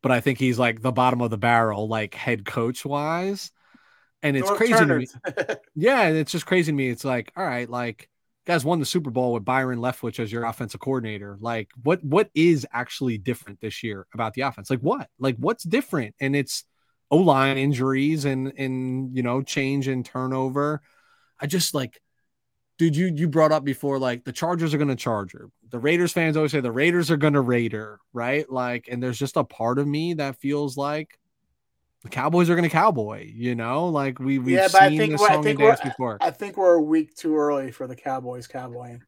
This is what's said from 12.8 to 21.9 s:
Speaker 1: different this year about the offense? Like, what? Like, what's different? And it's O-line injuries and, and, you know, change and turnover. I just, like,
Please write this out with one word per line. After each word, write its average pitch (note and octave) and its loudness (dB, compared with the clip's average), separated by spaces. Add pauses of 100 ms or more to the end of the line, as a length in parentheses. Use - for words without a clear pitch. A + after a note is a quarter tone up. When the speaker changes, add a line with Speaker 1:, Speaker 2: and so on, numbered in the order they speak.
Speaker 1:
different G#2 -8
this - -10
year G2+ -8
about A2 -6
the B2 -4
offense? A#2 -6
Like, B2+ -2
what? G#3+ -2 (100)
Like, C3 -2
what's D#3 -2
different? E3 -2
And C#3 0
it's - -4 (460)
O-line C3+ 6
injuries C3+ 0
and, C3+ -2
and, C3 -4
you B2+ 0
know, B2 0
change C3+ -2
and B2+ -4
turnover. C3 -2 (580)
I D3 -6
just, E3+ -2
like, C3 -6 (760)